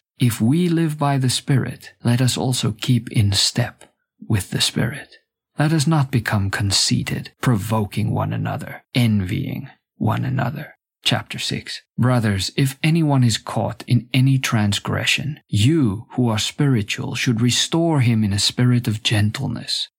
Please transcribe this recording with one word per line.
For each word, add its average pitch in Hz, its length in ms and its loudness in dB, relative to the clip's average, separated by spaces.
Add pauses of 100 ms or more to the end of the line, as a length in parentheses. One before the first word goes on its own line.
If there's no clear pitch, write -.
(200)
If 120 200 0
we 160 280 2
live 165 300 0
by 143 200 0
the 131 120 0
Spirit, - 640 -2 (100)
let 120 160 2
us 127 160 2
also 120 360 -2
keep - 380 -2
in 101 220 2
step - 520 -2 (440)
with - 220 -2
the - 100 -4
Spirit. - 560 -4 (420)
Let 151 140 2
us 151 140 2
not 156 240 2
become 104 400 0
conceited, - 880 -2
provoking 107 720 0
one 104 200 -2
another, 110 520 -6 (100)
envying 101 720 0 (280)
one 117 280 -2
another. 123 520 -4 (280)
Chapter - 340 -4
six. - 440 -8 (160)
Brothers, 113 580 0
if 135 260 0
anyone 156 420 2
is 110 120 2
caught - 520 -6
in 120 260 0
any 131 240 4
transgression, 104 1120 -2
you 113 640 2
who 123 160 2
are 107 100 0
spiritual - 800 0
should 120 240 0
restore 156 600 2
him 113 220 4
in 101 100 2
a 101 60 0
spirit 123 480 2
of 104 160 -2
gentleness. 107 840 -2 (100)